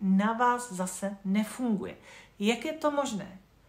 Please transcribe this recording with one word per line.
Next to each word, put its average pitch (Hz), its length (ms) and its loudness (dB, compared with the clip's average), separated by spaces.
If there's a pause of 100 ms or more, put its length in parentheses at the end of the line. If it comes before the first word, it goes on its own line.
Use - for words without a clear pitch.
na 196 320 4
vás 240 400 2
zase 185 520 -6
nefunguje. 214 720 0 (420)
Jak 226 260 0
je 311 80 -4
to 311 180 0
možné? 269 480 -4 (300)